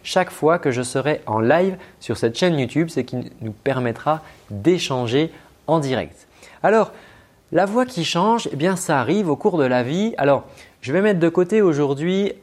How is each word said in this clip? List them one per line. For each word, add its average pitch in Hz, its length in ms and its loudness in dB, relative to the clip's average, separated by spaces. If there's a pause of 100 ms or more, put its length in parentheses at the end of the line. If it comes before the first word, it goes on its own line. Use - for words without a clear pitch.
chaque - 280 -2
fois 165 280 2
que 147 100 -2
je 123 120 -2
serai 135 460 -2
en 110 120 -2
live 175 380 2 (240)
sur 113 160 -6
cette - 200 -2
chaîne 170 220 2
YouTube, 147 300 -2
ce 135 100 -4
qui 127 160 -8 (260)
nous 110 120 -8
permettra 131 680 -4 (300)
d'échanger 131 800 0 (340)
en 160 140 2
direct. 127 480 -4 (340)
Alors, 202 300 2 (600)
la 185 120 2
voix 233 200 0
qui 175 180 -6
change, 214 480 0
eh 143 60 -8
bien, 180 180 0
ça 156 240 0
arrive 165 300 0
au 139 80 0
cours 190 200 0
de 147 60 4
la 127 180 2
vie. 180 360 -2
Alors, 139 260 2 (380)
je 123 100 -8
vais 175 100 2
mettre 202 200 2
de 165 80 4
côté 180 320 2
aujourd'hui, 165 800 0